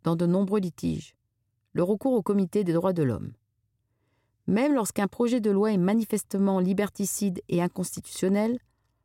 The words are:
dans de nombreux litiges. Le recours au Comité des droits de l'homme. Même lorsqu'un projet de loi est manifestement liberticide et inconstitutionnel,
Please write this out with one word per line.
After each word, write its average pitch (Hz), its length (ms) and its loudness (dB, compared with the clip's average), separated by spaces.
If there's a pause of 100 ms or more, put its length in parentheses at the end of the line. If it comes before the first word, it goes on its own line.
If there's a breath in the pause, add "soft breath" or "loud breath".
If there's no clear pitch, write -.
dans 165 140 0
de 175 100 0
nombreux 190 320 2
litiges. 170 560 -6 (580)
Le 165 120 0
recours 214 300 0
au 220 80 2
Comité 202 420 0
des 170 80 0
droits 175 200 2
de 170 120 0
l'homme. 107 280 -4 (1160)
Même 247 260 2
lorsqu'un 208 320 0
projet 240 340 0
de 208 100 2
loi 202 220 2
est 196 60 2
manifestement 196 800 0
liberticide 190 920 -2
et 175 140 0
inconstitutionnel, 196 960 -2 (460)